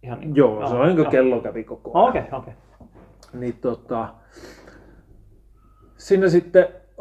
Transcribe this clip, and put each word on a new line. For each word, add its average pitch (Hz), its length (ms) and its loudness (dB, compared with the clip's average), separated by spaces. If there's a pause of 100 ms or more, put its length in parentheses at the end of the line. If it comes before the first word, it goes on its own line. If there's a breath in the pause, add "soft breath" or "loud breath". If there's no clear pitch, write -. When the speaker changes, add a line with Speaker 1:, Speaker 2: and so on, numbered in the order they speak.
Speaker 1:
Ihan 120 180 -12
niin. 156 160 -6
Speaker 2:
Joo, 113 300 2
se 123 80 -4
Speaker 1:
Joo, 123 80 0
Speaker 2:
on 147 60 4
niinku 175 140 2
Speaker 1:
joo. 151 80 0
Speaker 2:
kello 131 300 2
kävi 110 240 -10
koko 120 340 -6
ajan. 226 100 4
Speaker 1:
Okei, 202 240 -4
okei. - 220 -14 (800)
Speaker 2:
Niin 123 280 -10
tota, 113 480 -6 (1900 loud breath)
siinä 190 320 0
sitten 175 400 4 (320)